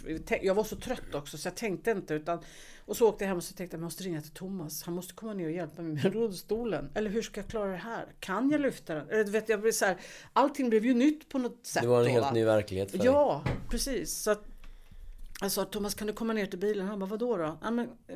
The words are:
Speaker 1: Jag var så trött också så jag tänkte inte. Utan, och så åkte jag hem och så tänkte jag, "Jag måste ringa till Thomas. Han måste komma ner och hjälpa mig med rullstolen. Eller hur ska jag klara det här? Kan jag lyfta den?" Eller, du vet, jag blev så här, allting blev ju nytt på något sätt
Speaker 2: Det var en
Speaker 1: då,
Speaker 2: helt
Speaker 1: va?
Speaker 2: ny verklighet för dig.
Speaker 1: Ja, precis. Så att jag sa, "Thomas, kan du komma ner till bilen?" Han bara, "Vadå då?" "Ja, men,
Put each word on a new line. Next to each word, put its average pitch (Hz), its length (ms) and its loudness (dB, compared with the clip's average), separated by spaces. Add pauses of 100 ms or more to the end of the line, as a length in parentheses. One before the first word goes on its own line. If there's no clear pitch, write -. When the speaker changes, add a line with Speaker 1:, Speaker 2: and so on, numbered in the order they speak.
(420)
Speaker 1:
Jag 190 140 2
var 214 80 4
så 202 120 -8
trött - 400 -6
också 147 220 -8
så 151 100 -8
jag 175 80 -6
tänkte 208 360 0
inte. 185 220 -2
Utan, 165 260 -2 (460)
och 208 120 -6
så 226 120 8
åkte 208 140 0
jag 196 60 2
hem 185 80 0
och 175 60 -2
så - 100 -12
tänkte 180 220 -8
jag, 160 60 -6
"Jag - 40 -4
måste 165 180 -8
ringa 165 180 -4
till 151 100 -14
Thomas. 185 520 -8
Han 175 100 -6
måste 180 200 -6
komma 220 200 -10
ner 185 120 -4
och 156 60 0
hjälpa 170 300 -6
mig 160 120 -4 (100)
med 190 100 2
rullstolen. 208 840 -2
Eller 214 140 0
hur 214 120 0
ska 214 200 -8
jag 196 80 -12
klara 202 220 -2
det 180 60 -6
här? 214 280 -8 (140)
Kan 214 300 0
jag 294 120 4
lyfta 226 340 -2
den?" 143 140 -6
Eller, 214 140 4
du 202 80 -2
vet, 214 180 2
jag 208 120 2
blev 226 100 4
så 220 140 2
här, 185 120 2 (360)
allting 269 360 4
blev 220 160 6
ju 262 80 6
nytt 294 360 4
på - 80 -2
något - 280 -4
sätt - 180 0
Speaker 2:
Det 120 60 2
var 123 100 8
en 120 60 8
Speaker 1:
då, 123 60 6
Speaker 2:
helt 123 140 6
Speaker 1:
va? 135 60 2
Speaker 2:
ny 113 140 4
verklighet 101 460 4
för 185 60 -2
dig. 202 100 2
Speaker 1:
Ja, 254 360 6 (260)
precis. 233 460 -2
Så - 160 0
att 208 120 0 (1000)
jag 196 100 -2
sa, 190 140 0
"Thomas, 202 300 -6
kan 214 120 -4
du 208 60 -2
komma 226 200 -2
ner 214 120 0
till 190 140 -8
bilen?" 202 280 0
Han 208 120 -6
bara, 190 100 -4
"Vadå 220 280 0
då?" 160 240 -2
"Ja, 214 100 -4
men, 240 180 -2 (260)